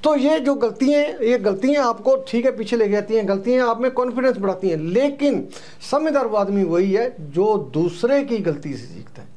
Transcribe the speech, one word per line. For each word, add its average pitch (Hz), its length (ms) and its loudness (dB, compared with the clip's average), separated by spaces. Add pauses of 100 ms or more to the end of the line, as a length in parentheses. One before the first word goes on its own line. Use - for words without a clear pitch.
तो 302 120 4
ये 294 240 2
जो 269 160 2
गलतियाँ, 269 480 2
ये 247 340 0
गलतियाँ 226 480 2
आपको, 240 300 2
ठीक 240 300 -2
है, 247 120 2
पीछे 220 180 -4
ले 214 140 2
जाती 208 260 0
हैं, 214 120 2
गलतियाँ 233 420 2
आप 226 120 -2
में 254 100 0
confidence 247 460 0
बढ़ाती 190 320 -2
हैं, 165 80 0
लेकिन 254 720 0 (420)
समझदार 285 360 0
वो 214 100 -2
आदमी 202 260 2
वही 180 280 2
है 233 280 0
जो 160 540 0
दूसरे 180 500 0
की 233 140 -4
गलती 151 360 -4
से 139 200 -12
सीखता - 280 -18
है। - 160 -18